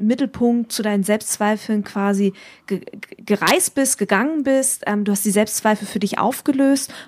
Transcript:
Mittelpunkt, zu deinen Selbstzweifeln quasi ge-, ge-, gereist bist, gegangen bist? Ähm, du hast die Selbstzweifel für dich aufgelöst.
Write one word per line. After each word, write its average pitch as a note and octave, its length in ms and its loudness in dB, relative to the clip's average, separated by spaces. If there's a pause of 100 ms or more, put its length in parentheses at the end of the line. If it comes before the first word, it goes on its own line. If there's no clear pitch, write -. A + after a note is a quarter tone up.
Mittelpunkt, A#3+ 640 0
zu - 100 -4
deinen G3+ 220 0
Selbstzweifeln G#3 800 0
quasi G3+ 500 0 (320)
ge-, F#3+ 140 -4
ge-, - 440 -18
gereist G#3+ 500 2
bist, C4+ 220 0
gegangen B3+ 480 0
bist? C4+ 420 0
Ähm, G#3 180 0
du G3+ 80 0
hast G3 120 -2
die G#3+ 80 2
Selbstzweifel G#3 560 0
für - 100 -6
dich G3 200 -2
aufgelöst. C4+ 720 0 (160)